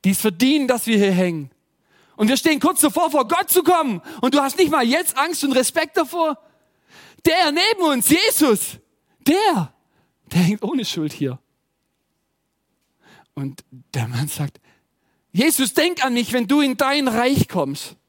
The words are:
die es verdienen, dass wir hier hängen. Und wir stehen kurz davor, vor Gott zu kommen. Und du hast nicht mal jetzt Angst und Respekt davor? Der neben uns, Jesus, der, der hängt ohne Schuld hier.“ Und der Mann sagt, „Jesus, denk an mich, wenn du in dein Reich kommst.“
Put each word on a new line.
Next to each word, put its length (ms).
die 60
es 100
verdienen, 480
dass 180
wir 100
hier 140
hängen. 400
Und 140
wir 80
stehen 240
kurz 180
davor, 320
vor 160
Gott 220
zu 120
kommen. 400
Und 140
du 40
hast 180
nicht 140
mal 140
jetzt 320
Angst 260
und 80
Respekt 460
davor? 400
Der 260
neben 300
uns, 260
Jesus, 720
der, 540
der 80
hängt 240
ohne 220
Schuld 260
hier.“ 280
Und 320
der 120
Mann 220
sagt, 320
„Jesus, 400
denk 320
an 80
mich, 180
wenn 160
du 140
in 160
dein 320
Reich 400
kommst.“ 480